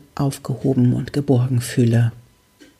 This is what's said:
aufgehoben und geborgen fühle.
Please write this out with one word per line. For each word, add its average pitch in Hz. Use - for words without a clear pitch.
aufgehoben 131
und 127
geborgen 127
fühle. 117